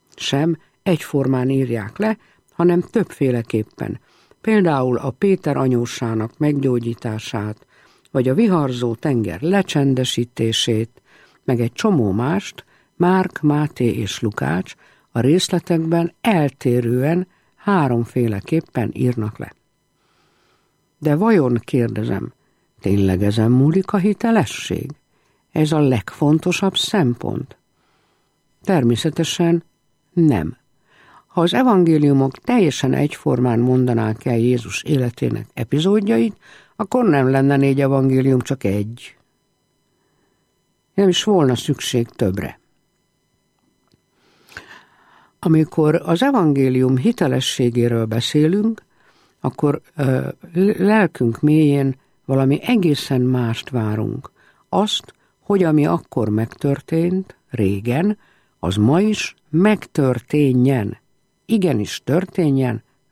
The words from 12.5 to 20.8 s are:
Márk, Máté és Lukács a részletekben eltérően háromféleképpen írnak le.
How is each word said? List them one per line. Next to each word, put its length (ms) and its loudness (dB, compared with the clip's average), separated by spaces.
Márk, 440 0
Máté 460 0
és 340 -4
Lukács 540 -4
a 100 -4
részletekben 1000 0
eltérően 1080 0
háromféleképpen 1400 -2
írnak 460 -4
le. 140 -14